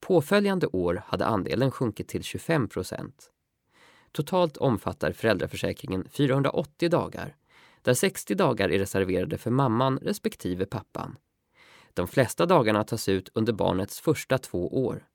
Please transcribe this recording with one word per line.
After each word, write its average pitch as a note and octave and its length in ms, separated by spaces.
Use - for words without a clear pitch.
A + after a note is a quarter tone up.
Påföljande F#3+ 640
år F2 400
hade - 200
andelen A2 440
sjunkit A2+ 380
till F2+ 140
tjugofem C#3 460
procent. - 640
Totalt E3 440
omfattar F#2 560
föräldraförsäkringen - 1000
fyrahundraåttio C#3 800
dagar, C3 480
där B2 120
sextio - 400
dagar C3 340
är F2 100
reserverade F#2 600
för - 120
mamman C3 480
respektive F#2+ 680
pappan. - 520
De F2+ 140
flesta C3+ 380
dagarna A2 380
tas - 240
ut F#2+ 260
under A2+ 180
barnets F#2 480
första C#3+ 380
två - 460
år. A2 300